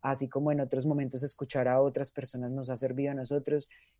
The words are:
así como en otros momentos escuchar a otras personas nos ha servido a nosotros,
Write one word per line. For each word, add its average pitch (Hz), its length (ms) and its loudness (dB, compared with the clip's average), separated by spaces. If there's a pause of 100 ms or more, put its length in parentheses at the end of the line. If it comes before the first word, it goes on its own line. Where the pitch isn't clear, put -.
así 135 280 -2
como 147 240 0
en 147 80 2
otros 131 260 0
momentos 139 360 0
escuchar 135 460 -2
a 127 140 6
otras 139 300 2
personas 123 380 -6
nos 131 200 -4
ha 127 60 -2
servido 131 340 0
a 139 40 -4
nosotros, 139 540 0 (320)